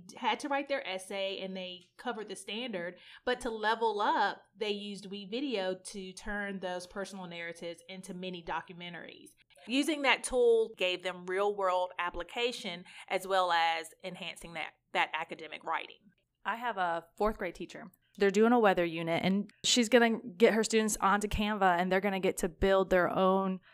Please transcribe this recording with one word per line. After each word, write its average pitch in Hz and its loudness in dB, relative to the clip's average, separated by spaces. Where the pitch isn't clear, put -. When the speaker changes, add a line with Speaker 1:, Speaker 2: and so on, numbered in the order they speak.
Speaker 1:
d-, - -20
had 233 -2
to 302 -8
write 277 -2
their 277 -4
essay, 196 -6
and 190 -8
they 180 -12
covered 214 -8
the 196 -10
standard, 202 -8
but 247 0
to 254 -4
level 220 0
up, 220 2
they 208 -4
used 202 -8
WeVideo 202 -4
to 185 -12
turn 202 -6
those 180 -6
personal 190 -10
narratives 170 -12
into 185 -14
mini 180 -8
documentaries. 170 -10
Using 285 0
that 247 4
tool 233 4
gave 180 -2
them 180 -6
real-world 185 0
application 180 -6
as 190 -2
well 185 2
as 165 0
enhancing 175 -12
that, 156 -8
that 170 0
academic 156 -10
writing. 160 -6
Speaker 2:
I 202 -2
have 233 -6
a 170 -2
fourth 208 0
grade 180 -6
teacher. - -14
They're 196 4
doing 214 6
a 247 6
weather 185 6
unit, 165 -2
and 196 2
she's 233 4
gonna 233 6
get 220 8
her 220 2
students 220 2
onto 208 2
Canva, 208 2
and 185 0
they're 190 4
gonna 190 0
get 185 0
to 190 -2
build 190 4
their 180 6
own 190 2